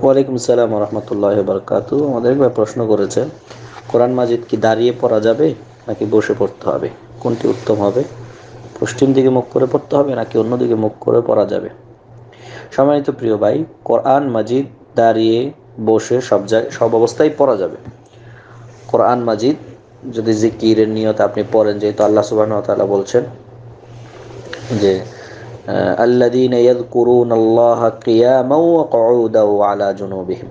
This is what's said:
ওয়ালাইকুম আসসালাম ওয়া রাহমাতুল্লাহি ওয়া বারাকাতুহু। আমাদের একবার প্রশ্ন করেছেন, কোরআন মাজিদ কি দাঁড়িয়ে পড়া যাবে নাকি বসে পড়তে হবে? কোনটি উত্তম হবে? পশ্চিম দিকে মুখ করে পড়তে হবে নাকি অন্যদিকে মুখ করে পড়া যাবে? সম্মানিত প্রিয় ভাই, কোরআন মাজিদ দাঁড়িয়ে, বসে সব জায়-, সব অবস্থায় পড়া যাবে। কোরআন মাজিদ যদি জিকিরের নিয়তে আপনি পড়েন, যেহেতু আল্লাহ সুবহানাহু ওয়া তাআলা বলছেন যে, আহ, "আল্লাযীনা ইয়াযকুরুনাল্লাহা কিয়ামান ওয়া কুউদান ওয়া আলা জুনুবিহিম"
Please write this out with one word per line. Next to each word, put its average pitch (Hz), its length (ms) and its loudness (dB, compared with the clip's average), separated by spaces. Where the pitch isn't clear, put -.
ওয়ালাইকুম 135 320 2
আসসালাম 120 360 0
ওয়া 104 100 -2
রাহমাতুল্লাহি 101 540 -2
ওয়া 101 80 0
বারাকাতুহু। 104 680 -2
আমাদের 120 200 0
একবার 135 180 2
প্রশ্ন 113 380 -2
করেছেন, 107 420 -2
কোরআন 120 240 2
মাজিদ 120 380 0
কি 113 80 -2
দাঁড়িয়ে 113 440 2
পড়া 117 180 2
যাবে 113 340 2
নাকি 113 180 -4
বসে 104 340 2
পড়তে - 300 -4
হবে? 73 200 -4
কোনটি 120 280 -4
উত্তম - 280 -2
হবে? 101 280 0
পশ্চিম - 340 0
দিকে 131 160 4
মুখ 127 220 0
করে 131 200 0
পড়তে 143 240 -2
হবে 143 200 0
নাকি 113 240 -2
অন্যদিকে 117 360 0
মুখ 110 240 -2
করে 120 220 2
পড়া 110 240 0
যাবে? 95 240 -6
সম্মানিত 143 380 2
প্রিয় 117 280 -2
ভাই, 123 280 0
কোরআন 139 460 0
মাজিদ 117 360 -2
দাঁড়িয়ে, 113 560 2
বসে 110 360 2
সব 104 240 -2
জায়-, 113 240 0
সব 117 260 0
অবস্থায় 117 420 2
পড়া 135 180 2
যাবে। 92 220 -6
কোরআন 120 320 2
মাজিদ 117 360 0
যদি 113 200 -2
জিকিরের 110 560 2
নিয়তে 110 340 -2
আপনি 101 280 -2
পড়েন, 104 280 2
যেহেতু 104 240 0
আল্লাহ 104 200 4
সুবহানাহু 107 320 0
ওয়া 104 120 -4
তাআলা 101 180 0
বলছেন 101 380 0
যে, 95 180 2
আহ, 95 340 -2
"আল্লাযীনা 123 560 2
ইয়াযকুরুনাল্লাহা 120 1300 2
কিয়ামান 123 680 2
ওয়া 170 240 2
কুউদান 113 600 2
ওয়া 104 280 2
আলা 101 220 -2
জুনুবিহিম" 95 580 -8